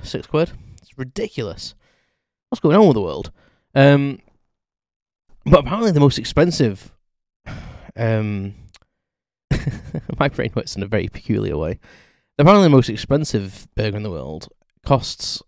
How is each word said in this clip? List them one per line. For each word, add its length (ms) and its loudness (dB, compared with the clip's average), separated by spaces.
six 240 -10
quid. 240 -2
It's 160 -20
ridiculous. 760 -10
What's 100 -8
going 160 4
on 120 8
with 80 4
the 60 -2
world? 300 -8
Um, 460 4
but 160 6
apparently 300 0
the 80 2
most 200 4
expensive, 720 -2
<sighs> 480 -18
um, 580 -4
<laughs> 680 -6
my 80 2
brain 280 -6
works 200 -8
in 80 -8
a 40 -8
very 200 -4
peculiar 500 -6
way. 220 -6
Apparently 280 6
the 40 6
most 200 6
expensive 840 -6
burger 220 -4
in 60 -8
the 80 -8
world 380 -12
costs 640 -4